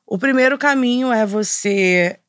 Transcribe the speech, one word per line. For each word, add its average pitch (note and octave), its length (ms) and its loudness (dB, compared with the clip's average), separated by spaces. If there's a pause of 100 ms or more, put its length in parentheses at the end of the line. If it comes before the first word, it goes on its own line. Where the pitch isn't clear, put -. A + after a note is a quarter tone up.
O G3 120 -6
primeiro C4 400 2
caminho C4 540 0
é A3 140 2
você G3 920 0 (100)